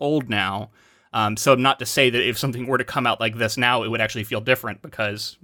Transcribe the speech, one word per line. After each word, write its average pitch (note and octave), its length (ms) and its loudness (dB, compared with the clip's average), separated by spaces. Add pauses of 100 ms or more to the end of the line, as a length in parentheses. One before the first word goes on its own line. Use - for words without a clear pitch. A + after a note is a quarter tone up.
old C#3+ 300 0
now. G#2 400 -2 (440)
Um, G#2+ 220 0
so C3+ 180 6
not C3 240 2
to A#2 80 -6
say C3 240 2
that A#2+ 180 2
if A2+ 80 -2
something B2 300 -4
were B2+ 100 0
to B2+ 80 0
come B2 220 -2
out A2+ 140 0
like A2+ 180 -2
this A2 180 0
now, B2 280 2
it G#2 40 -4
would A2+ 120 -2
actually A2 240 -2
feel A2 160 -4
different, A2+ 420 -2
because - 600 -6